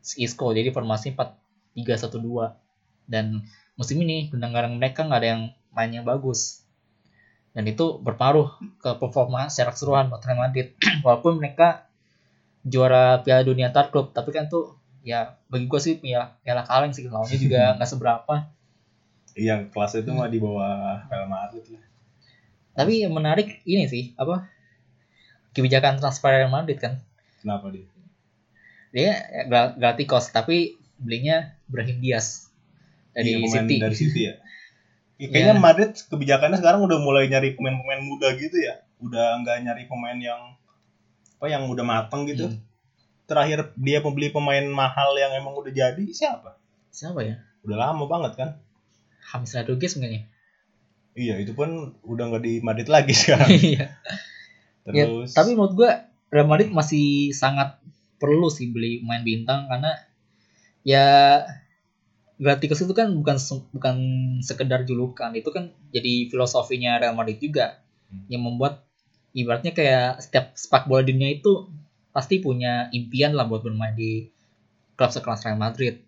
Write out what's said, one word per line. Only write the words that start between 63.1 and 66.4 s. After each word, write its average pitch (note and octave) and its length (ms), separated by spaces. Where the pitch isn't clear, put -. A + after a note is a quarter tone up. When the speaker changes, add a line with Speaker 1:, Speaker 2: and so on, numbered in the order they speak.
Speaker 1:
bukan D3+ 240
se-, C3+ 320
bukan C3 280
sekedar C3 460
julukan, B2 480
itu A2+ 160
kan F3 240
jadi A#2+ 400
filosofinya B2 640